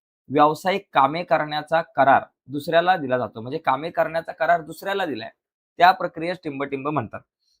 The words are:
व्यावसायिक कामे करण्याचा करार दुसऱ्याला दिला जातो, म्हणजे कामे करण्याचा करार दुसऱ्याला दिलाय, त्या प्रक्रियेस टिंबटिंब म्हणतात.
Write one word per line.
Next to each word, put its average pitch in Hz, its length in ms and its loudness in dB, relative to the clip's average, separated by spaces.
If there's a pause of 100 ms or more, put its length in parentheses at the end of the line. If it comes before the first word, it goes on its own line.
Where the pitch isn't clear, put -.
(300)
व्यावसायिक 156 640 2
कामे 147 300 2
करण्याचा 151 580 -2
करार 135 420 4 (240)
दुसऱ्याला 165 500 0
दिला 127 200 -2
जातो, 117 240 -6
म्हणजे 131 160 -10
कामे 147 320 -2
करण्याचा 160 420 -4
करार 165 300 0
दुसऱ्याला 185 440 -6
दिलाय, 123 240 -8 (480)
त्या 175 140 8
प्रक्रियेस 175 520 -6
टिंबटिंब 139 440 -6
म्हणतात. 135 320 -4 (400)